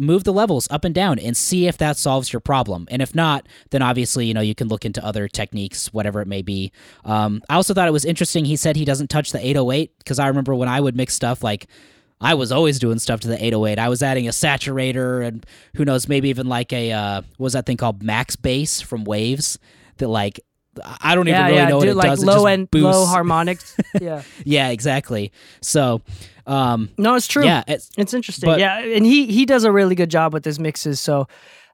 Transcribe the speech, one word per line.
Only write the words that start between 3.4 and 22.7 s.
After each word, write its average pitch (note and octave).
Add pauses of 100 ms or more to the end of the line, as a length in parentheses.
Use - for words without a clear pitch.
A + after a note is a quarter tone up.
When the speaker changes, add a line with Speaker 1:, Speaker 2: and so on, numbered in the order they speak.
Speaker 1:
then C3+
obviously, B2
you A2
know, A2
you G#2+
can A#2
look G#2+
into G#2
other G#2
techniques, -
whatever G#2
it F#2+
may G2
be. F#2+ (320)
Um, G#2+
I D3
also F#3+
thought F3+
it -
was C#3+
interesting. E3
He D3
said D3+
he D3+
doesn't C#3
touch D3+
the A#2
eight C#3
oh B2+
eight D3+ (140)
'cause B2+
I C#3
remember C3+
when B2
I C3
would C3
mix B2+
stuff, A#2
like, G#2 (540)
I D3
was B2+
always D3
doing A2+
stuff A2+
to A#2
the A2+
eight A2+
oh G#2+
eight. G#2+
I A#2
was B2
adding C3
a -
saturator C3
and A#2 (300)
who D3+
knows, C3
maybe C#3
even, B2+
like, B2
a, A#2
uh, G2+ (140)
what B2+
was B2+
that B2+
thing B2
called? G#2+
Max A2
Bass C#3
from A2+
Waves A2 (380)
that, C3
like, G#2 (640)
I D#3+
don't F3
even F3+
Speaker 2:
Yeah, F#3
Speaker 1:
really F3+
Speaker 2:
yeah, F3
Speaker 1:
know D#3
what C#3+
Speaker 2:
dude, G3+
Speaker 1:
it G3
Speaker 2:
like, F3+
Speaker 1:
does. -
It -
Speaker 2:
low G3
Speaker 1:
just G#3
Speaker 2:
end, F#3+